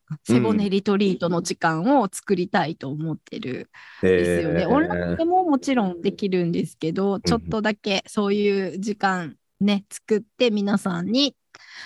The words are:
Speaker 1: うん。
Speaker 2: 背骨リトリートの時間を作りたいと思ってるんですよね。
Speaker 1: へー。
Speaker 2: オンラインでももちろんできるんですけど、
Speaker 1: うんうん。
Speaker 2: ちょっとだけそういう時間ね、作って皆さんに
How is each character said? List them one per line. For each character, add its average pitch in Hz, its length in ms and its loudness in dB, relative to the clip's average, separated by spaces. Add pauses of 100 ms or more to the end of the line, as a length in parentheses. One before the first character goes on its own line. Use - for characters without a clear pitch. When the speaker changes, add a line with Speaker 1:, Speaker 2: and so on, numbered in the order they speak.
(120)
Speaker 1:
う - 40 -10
ん。 - 100 -10
Speaker 2:
背 - 160 4
骨 214 280 2
リ 196 140 0
ト 202 140 2
リ 202 160 2
ー - 40 -4
ト 170 120 -2
の 170 120 0
時 175 140 -4
間 175 460 2
を 196 100 0
作 - 240 -4
り 180 140 -2
た 180 160 2
い 160 100 -6
と 135 140 -8
思 156 240 -4
っ - 40 -6
て - 220 -16
る - 300 -10 (300)
ん - 60 0
で 87 360 4
す - 40 0
よ 80 80 0
ね。 85 100 2
Speaker 1:
へ - 20 0
ー。 - 40 2
Speaker 2:
オ 262 100 4
ン 330 100 2
ラ 87 220 -2
イ - 20 0
ン - 20 0
で 330 80 0
も 359 220 2
も 285 140 2
ち 269 160 -2
ろ 214 120 2
ん 175 140 -6
で 196 100 0
き - 160 -2
る 185 160 2
ん 170 80 0
で 170 140 -2
す - 120 -12
け 160 140 -4
ど、 190 160 0
Speaker 1:
う 202 40 2
ん - 40 0
う - 40 -2
ん。 - 20 -12
Speaker 2:
ち - 120 0
ょ 233 40 2
っ 226 120 -8
と 214 120 -4
だ 214 120 0
け 196 340 -4
そ 202 240 -2
う - 20 0
い 196 420 0
う 190 40 -8
時 208 180 -6
間 180 400 -2 (240)
ね、 196 280 2
作 - 280 -2
っ 202 40 -6
て 240 300 0
皆 202 260 0
さ 175 240 -4
ん 180 40 -6
に 247 320 0 (480)